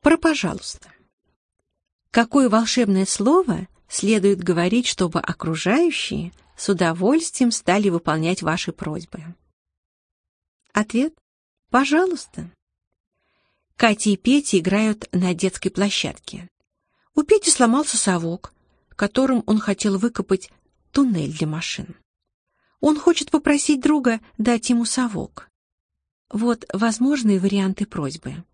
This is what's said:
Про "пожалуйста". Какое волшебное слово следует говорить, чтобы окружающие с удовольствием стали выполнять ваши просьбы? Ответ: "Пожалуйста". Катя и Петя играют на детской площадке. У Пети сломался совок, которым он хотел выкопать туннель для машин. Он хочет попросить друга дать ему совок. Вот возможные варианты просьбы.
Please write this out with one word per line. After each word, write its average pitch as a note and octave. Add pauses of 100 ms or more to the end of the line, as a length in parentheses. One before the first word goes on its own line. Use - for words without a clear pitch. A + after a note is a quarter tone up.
Про D#4+
"пожалуйста". C4+ (1160)
Какое A#3+
волшебное G#3
слово A3 (200)
следует G3
говорить, F3+
чтобы F3
окружающие E3+ (240)
с -
удовольствием G3
стали G3+
выполнять E3+
ваши E3
просьбы? E3 (1500)
Ответ: A#3 (560)
"Пожалуйста". C#4 (1300)
Катя G#3+
и G3
Петя C4
играют G#3+
на F3+
детской F#3
площадке. - (680)
У D4+
Пети G4+
сломался B3+
совок, E3+ (380)
которым B3+
он G#3+
хотел G3+
выкопать G3 (420)
туннель F3+
для D#3
машин. - (840)
Он D4+
хочет -
попросить D4
друга B3 (180)
дать A#3
ему A#3
совок. - (800)
Вот A#3
возможные A3+
варианты F#3+
просьбы. D3+